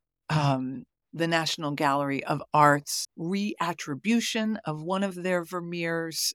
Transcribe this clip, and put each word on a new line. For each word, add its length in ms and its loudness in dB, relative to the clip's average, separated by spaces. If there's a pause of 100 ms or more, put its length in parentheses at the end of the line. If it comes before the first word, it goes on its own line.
(300)
um, 540 0 (280)
the 140 -2
National 460 0
Gallery 520 0
of 180 -2 (120)
Art's 500 6 (140)
reattribution 1500 -2
of 180 -6
one 220 -2
of 120 -4
their 280 0
Vermeers. 880 -4